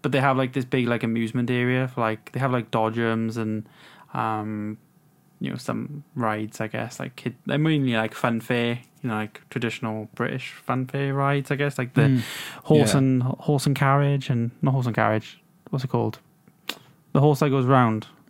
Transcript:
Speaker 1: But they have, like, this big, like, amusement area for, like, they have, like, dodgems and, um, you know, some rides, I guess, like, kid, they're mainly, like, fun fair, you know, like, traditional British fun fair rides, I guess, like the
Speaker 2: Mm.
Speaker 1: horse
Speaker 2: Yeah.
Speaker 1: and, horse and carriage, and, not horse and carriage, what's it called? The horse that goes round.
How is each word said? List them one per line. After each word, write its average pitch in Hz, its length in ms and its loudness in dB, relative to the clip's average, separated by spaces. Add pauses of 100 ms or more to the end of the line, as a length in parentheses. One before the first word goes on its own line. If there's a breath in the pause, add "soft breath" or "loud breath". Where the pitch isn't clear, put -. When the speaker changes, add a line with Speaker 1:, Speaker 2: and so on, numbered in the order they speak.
Speaker 1:
But 135 100 0
they 139 80 4
have, 131 160 4
like, 131 160 0
this 131 140 -2
big, 127 200 0
like, 117 160 0
amusement 117 480 -2
area 127 380 0
for, 127 140 -4
like, 110 300 -4
they - 80 -4
have, 131 120 0
like, 120 180 -2
dodgems 113 680 0
and, 110 280 -4 (460 loud breath)
um, 107 640 -6 (640)
you - 100 -6
know, 131 60 -8
some 127 480 -8 (100)
rides, 107 460 -6
I 110 80 -4
guess, 117 320 -10
like, - 160 -12
kid, - 180 -8 (120)
they're - 120 -2
mainly, 147 360 2
like, 110 200 0
fun 117 260 0
fair, 120 400 -2 (220)
you 131 60 -4
know, 113 80 -2
like, 107 320 -8
traditional 110 680 -6
British 127 380 -4
fun 127 340 -4
fair 139 280 -4
rides, 139 360 0
I 143 60 0
guess, 143 220 -2
like 123 160 -6
the 147 80 6
Speaker 2:
Mm. 135 180 4 (440 loud breath)
Speaker 1:
horse 151 280 6
Speaker 2:
Yeah. 143 60 4
Speaker 1:
and, 131 240 4
horse 135 440 0
and 143 80 2
carriage, 143 540 2
and, 120 220 0 (100)
not 139 120 2
horse 135 140 0
and 117 80 -2
carriage, 110 460 0 (300)
what's 131 160 -2
it - 20 -10
called? 113 300 -2 (960 loud breath)
The 139 60 6
horse 147 200 6
that 151 80 4
goes 135 160 2
round. 120 420 4 (240)